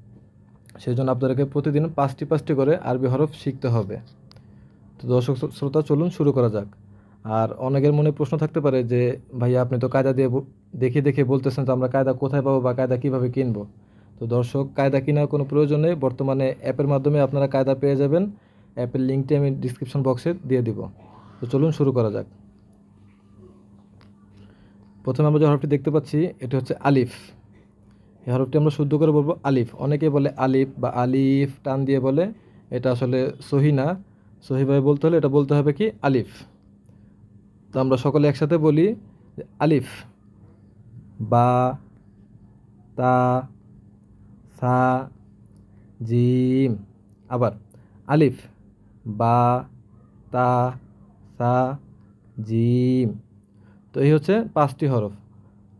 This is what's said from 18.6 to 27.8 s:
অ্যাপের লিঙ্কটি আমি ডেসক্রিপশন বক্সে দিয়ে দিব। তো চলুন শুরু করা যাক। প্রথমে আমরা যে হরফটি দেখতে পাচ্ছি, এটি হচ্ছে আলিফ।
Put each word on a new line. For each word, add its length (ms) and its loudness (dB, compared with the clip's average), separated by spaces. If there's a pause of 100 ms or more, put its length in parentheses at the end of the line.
অ্যাপের 260 -4
লিঙ্কটি 340 0
আমি 200 0
ডেসক্রিপশন 480 -4
বক্সে 300 -2
দিয়ে 280 -2
দিব। 280 -6 (500)
তো 80 -8
চলুন 240 2
শুরু 200 0
করা 200 0
যাক। 140 -6 (2750)
প্রথমে 240 0
আমরা 120 4
যে 60 6
হরফটি 220 2
দেখতে 240 0
পাচ্ছি, 360 -2 (120)
এটি 180 -4
হচ্ছে 260 -4
আলিফ। 260 2 (1160)